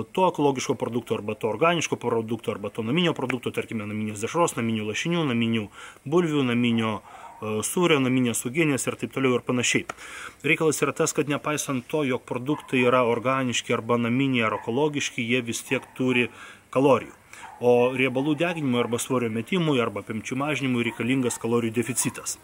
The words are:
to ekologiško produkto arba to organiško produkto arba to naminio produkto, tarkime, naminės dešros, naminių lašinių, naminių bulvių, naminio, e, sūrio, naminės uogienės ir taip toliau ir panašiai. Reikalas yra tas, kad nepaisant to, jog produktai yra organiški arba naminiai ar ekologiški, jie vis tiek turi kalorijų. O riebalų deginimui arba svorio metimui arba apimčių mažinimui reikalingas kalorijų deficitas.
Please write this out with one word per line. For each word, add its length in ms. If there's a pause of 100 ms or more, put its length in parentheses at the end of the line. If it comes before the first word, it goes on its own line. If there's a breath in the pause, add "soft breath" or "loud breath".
to 220
ekologiško 500
produkto 400
arba 160
to 160
organiško 480
produkto 560
arba 160
to 140
naminio 260
produkto, 400
tarkime, 320
naminės 400
dešros, 320
naminių 320
lašinių, 460
naminių 340 (400 loud breath)
bulvių, 400
naminio, 480
e, 640
sūrio, 400
naminės 480
uogienės 400
ir 80
taip 160
toliau 240
ir 80
panašiai. 400 (560 loud breath)
Reikalas 400
yra 160
tas, 160
kad 160
nepaisant 640
to, 160
jog 160
produktai 640
yra 160
organiški 720
arba 240
naminiai 480
ar 80
ekologiški, 640
jie 240
vis 160
tiek 240 (140)
turi 320 (400 loud breath)
kalorijų. 420 (480 loud breath)
O 360
riebalų 400
deginimui 460
arba 180
svorio 320
metimui 480
arba 240
apimčių 320
mažinimui 500
reikalingas 540
kalorijų 340
deficitas. 680